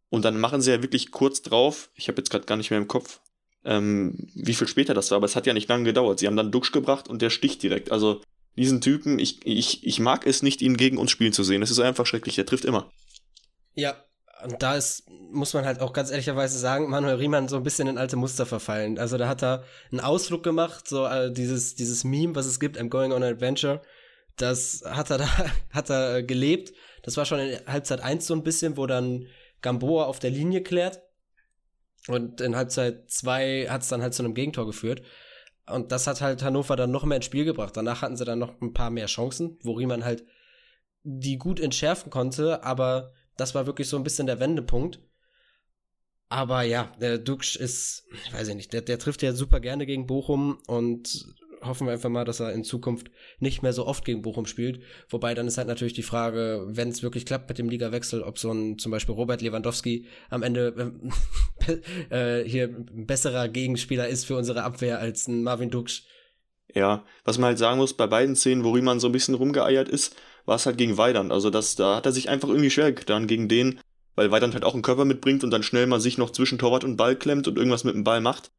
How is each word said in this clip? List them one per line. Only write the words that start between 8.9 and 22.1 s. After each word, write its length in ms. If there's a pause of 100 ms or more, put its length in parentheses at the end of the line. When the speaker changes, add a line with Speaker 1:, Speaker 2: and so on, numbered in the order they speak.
Speaker 1:
ich, 260
ich, 400
ich 140
mag 260
es 180
nicht, 200
ihn 140
gegen 220
uns 120
spielen 220
zu 100
sehen. 200
Es 100
ist 80
einfach 260
schrecklich, 300
der 100
trifft 180
immer. 260 (840)
Speaker 2:
Ja, 220 (480)
und 180
da 140
ist, 320
muss 460
man 100
halt 160
auch 120
ganz 180
ehrlicherweise 480
sagen, 320
Manuel 260
Riemann 320
so 80
ein 60
bisschen 260
in 100
alte 180
Muster 300
verfallen. 520
Also 200
da 100
hat 140
er 220 (260)
einen 100
Ausflug 440
gemacht, 420
so, 200
äh, 260
dieses, 420
dieses 300
Meme, 320